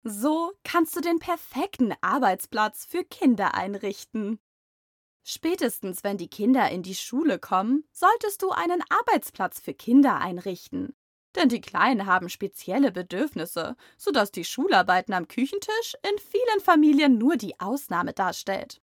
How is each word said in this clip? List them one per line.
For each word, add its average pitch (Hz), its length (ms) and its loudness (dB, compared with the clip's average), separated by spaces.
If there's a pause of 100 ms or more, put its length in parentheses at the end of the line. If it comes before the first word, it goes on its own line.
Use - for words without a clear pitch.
(120)
So 311 420 -2 (100)
kannst - 320 2
du 330 60 -4
den 339 180 0
perfekten 269 800 -4
Arbeitsplatz 214 800 0
für 359 200 -6
Kinder 214 500 2
einrichten. 202 840 -6 (840)
Spätestens, - 800 -4
wenn 202 140 -4
die 175 140 -10
Kinder 226 400 2
in 180 100 -6
die 185 140 -10
Schule 254 420 -2
kommen, 220 540 -2
solltest 403 500 0
du 381 80 -2
einen 339 400 -2
Arbeitsplatz 359 680 0
für - 160 -10
Kinder 247 440 6
einrichten. 180 760 -8 (400)
Denn 339 120 2
die 233 140 0
Kleinen 202 460 0
haben 180 220 2
spezielle 196 600 -2
Bedürfnisse, 180 840 -6 (220)
sodass 220 340 0
die 170 140 -8
Schularbeiten 190 680 2
am 180 140 -4
Küchentisch 403 720 -4
in 403 160 -2
vielen 440 420 0
Familien 302 600 6
nur 269 180 4
die 208 220 -8
Ausnahme 190 540 -4
darstellt. - 720 -6